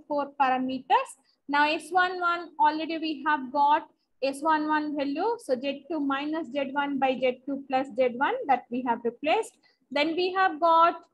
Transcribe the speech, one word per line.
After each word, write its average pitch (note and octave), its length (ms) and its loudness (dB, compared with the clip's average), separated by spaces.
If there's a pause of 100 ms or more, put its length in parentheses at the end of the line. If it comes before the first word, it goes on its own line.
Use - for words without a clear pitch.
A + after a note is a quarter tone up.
four C#4+ 240 -4 (100)
parameters. C4 720 0 (400)
Now D4 180 4
S D#4+ 220 -4
one F4+ 300 2
one F4 380 -2
already D#4 400 2
we D#4 280 -6
have C#4 260 0
got D4 340 2 (360)
S C4+ 180 -2
one D#4 260 2
one D4+ 300 0
value. D4+ 480 -2
So B3+ 160 -2
Z C#4 300 -6
two D#4 100 -2
minus C#4+ 520 -2
Z C#4 200 -4
one C#4+ 260 -2
by C4 220 2
Z B3+ 240 0
two C#4 240 -6
plus C4 180 0 (100)
Z B3 200 2
one D4+ 180 0 (120)
that B3+ 240 2
we B3 180 -4
have A3+ 160 0
replaced. D4+ 480 -2 (380)
Then D4 260 0
we F4+ 160 0
have F#4 260 0
got E4 380 6 (180)